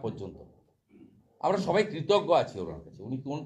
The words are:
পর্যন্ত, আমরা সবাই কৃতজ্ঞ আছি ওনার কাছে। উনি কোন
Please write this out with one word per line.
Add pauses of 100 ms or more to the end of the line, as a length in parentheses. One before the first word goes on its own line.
পর্যন্ত, (1080)
আমরা
সবাই
কৃতজ্ঞ (140)
আছি
ওনার
কাছে।
উনি
কোন